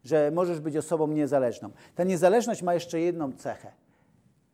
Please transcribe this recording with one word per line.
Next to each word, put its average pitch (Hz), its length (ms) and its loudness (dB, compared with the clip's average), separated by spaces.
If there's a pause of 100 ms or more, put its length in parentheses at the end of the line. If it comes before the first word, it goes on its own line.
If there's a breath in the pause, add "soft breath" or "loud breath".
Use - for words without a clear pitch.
Że 147 280 2
możesz 175 280 0
być 151 180 -4
osobą 156 300 0
niezależną. 135 640 0 (260 loud breath)
Ta 175 80 -2
niezależność 185 600 2
ma 175 100 0
jeszcze 170 260 -4
jedną 165 320 -2
cechę. 110 400 -12 (840 soft breath)